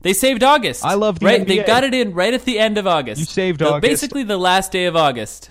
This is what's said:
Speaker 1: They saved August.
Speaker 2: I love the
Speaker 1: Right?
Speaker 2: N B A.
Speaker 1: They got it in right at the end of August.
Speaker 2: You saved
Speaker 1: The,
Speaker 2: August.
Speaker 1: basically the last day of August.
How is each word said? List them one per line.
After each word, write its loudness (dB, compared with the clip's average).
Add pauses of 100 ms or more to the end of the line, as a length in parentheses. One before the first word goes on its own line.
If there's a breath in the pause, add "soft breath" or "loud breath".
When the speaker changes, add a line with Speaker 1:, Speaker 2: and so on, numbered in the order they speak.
Speaker 1:
They 0
saved 0
August. 2
Speaker 2:
I 0
love 0
the -2
Speaker 1:
Right? 4
Speaker 2:
N -4
B 2
A. 0
Speaker 1:
They -4
got 2
it 0
in -2
right 0
at -6
the -2
end 0
of -2
August. -2
Speaker 2:
You -4
saved -2
Speaker 1:
The, 2
Speaker 2:
August. 0
Speaker 1:
basically -2
the -2
last 0
day 0
of -2
August. -2